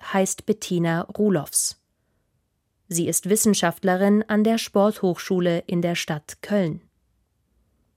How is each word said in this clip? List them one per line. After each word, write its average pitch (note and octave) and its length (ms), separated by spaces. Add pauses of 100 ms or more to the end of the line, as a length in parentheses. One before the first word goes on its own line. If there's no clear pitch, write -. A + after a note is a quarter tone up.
(120)
heißt F#3+ 320
Bettina E3+ 580
Ruloffs. - 800 (1080)
Sie E3+ 180
ist F3 240
Wissenschaftlerin G3 1000
an G#3+ 160
der A3+ 140
Sporthochschule F3+ 1000
in F3 220
der E3+ 120
Stadt - 480
Köln. E3+ 400 (1160)